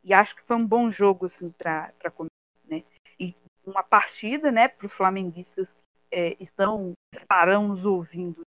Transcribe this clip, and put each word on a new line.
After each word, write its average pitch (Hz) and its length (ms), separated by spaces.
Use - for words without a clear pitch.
e 190 120
acho 208 200
que - 80
foi 233 140
um 233 100
bom 233 240
jogo, 185 360
assim, 175 260
pra, 160 460
pra 170 120
começar, 165 200
né? 160 180
E 180 140
uma 190 180
partida, 262 680
né, 233 180
pros 202 240
flamenguistas 185 800
que, - 80
é, 175 300
estão, 196 520
estarão 196 540
nos 190 160
ouvindo 175 640